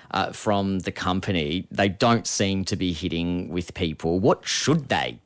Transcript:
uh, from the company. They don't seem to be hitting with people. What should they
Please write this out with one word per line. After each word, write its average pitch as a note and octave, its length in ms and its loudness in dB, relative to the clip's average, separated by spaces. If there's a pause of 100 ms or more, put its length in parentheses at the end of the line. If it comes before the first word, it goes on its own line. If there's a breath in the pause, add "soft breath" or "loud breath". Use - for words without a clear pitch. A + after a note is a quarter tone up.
(120 loud breath)
uh, - 200 0
from G2 480 0
the G2 120 -4
company. F2+ 800 -2
They - 180 2
don't A#2 380 2
seem G2 400 0
to G2+ 100 -4
be F2+ 160 0
hitting F2 580 -2
with F2+ 260 -6
people. E2 440 0
What - 280 2
should C#3+ 420 0
they C2+ 360 -2